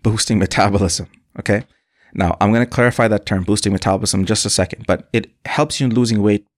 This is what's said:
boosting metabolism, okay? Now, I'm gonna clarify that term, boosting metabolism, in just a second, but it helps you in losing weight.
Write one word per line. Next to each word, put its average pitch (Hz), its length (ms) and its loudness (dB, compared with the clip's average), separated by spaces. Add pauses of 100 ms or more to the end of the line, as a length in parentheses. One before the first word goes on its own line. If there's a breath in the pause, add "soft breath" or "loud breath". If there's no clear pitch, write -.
boosting 110 360 0
metabolism, 98 680 0 (300)
okay? 104 260 -2 (480 soft breath)
Now, 85 260 0
I'm 101 140 4
gonna 120 140 2
clarify 120 420 0
that 104 160 0
term, 95 200 -2
boosting 101 280 0
metabolism, 95 480 0
in 92 60 0
just 107 180 0
a 104 60 -4
second, - 360 -4
but - 280 -2
it 113 160 -2 (160)
helps - 340 -4
you 135 60 0
in 113 80 0
losing 113 280 2
weight. 104 240 2 (120)